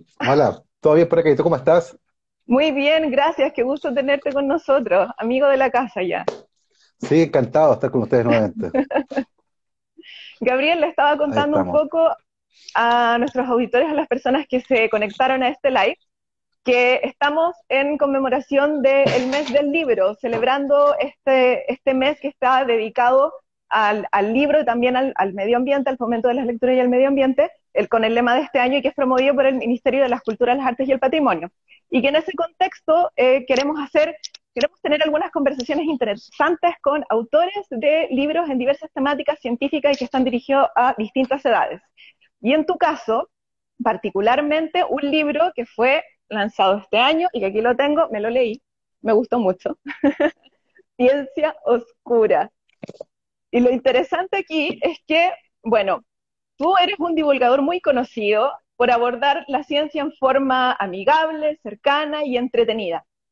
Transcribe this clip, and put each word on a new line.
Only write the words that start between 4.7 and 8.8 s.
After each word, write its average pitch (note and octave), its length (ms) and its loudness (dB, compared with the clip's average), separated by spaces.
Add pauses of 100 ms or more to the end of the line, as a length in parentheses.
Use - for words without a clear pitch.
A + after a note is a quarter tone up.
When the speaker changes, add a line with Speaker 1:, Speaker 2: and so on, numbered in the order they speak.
Speaker 2:
amigo B3+ 300 0
de C#4 100 4
la C4 140 0
casa A#3+ 320 -4
ya. F3+ 220 -4 (760)
Speaker 1:
Sí, D#3+ 240 2
encantado D3+ 460 2
de C3 60 4
estar - 160 -4
con B2 120 0
ustedes A#2 220 0
nuevamente. A2+ 480 0
Speaker 2:
<laughs> C4+ 540 -4 (1120)